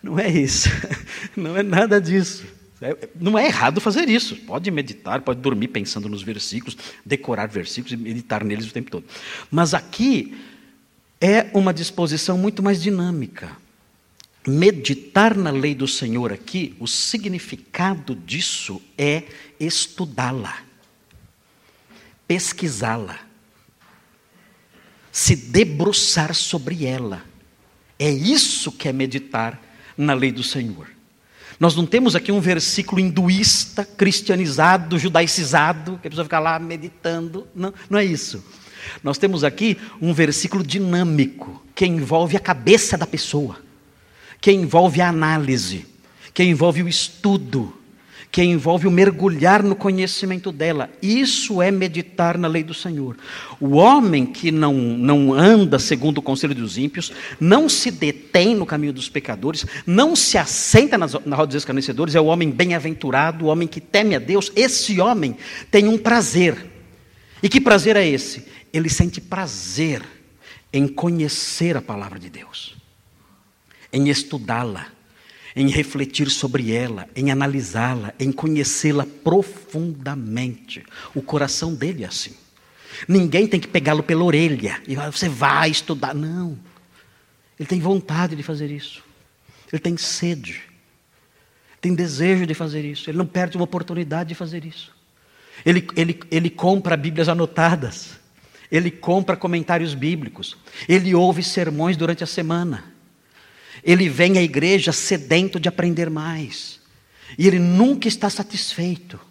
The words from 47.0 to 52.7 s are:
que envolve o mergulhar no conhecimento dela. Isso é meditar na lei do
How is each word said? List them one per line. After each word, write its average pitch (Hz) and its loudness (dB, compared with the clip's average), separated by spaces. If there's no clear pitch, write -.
que - 2
envolve 170 2
o 190 6
mergulhar 180 4
no 196 2
conhecimento 185 -2
dela. 151 -2
Isso 226 0
é 180 4
meditar 170 0
na 170 0
lei 160 0
do 165 -12